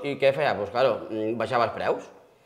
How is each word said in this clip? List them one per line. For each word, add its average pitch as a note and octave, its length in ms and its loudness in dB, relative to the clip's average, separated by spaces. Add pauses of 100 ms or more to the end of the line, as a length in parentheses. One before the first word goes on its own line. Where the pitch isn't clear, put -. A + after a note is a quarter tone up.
i C#3+ 120 -2
què C3+ 160 4
feia? C#3 220 0
Pues, G2 140 -4
claro, A#2+ 400 2
mm, A2 280 -2
baixava A#2 280 2
els G#2+ 80 -2
preus. G2 300 -2 (420)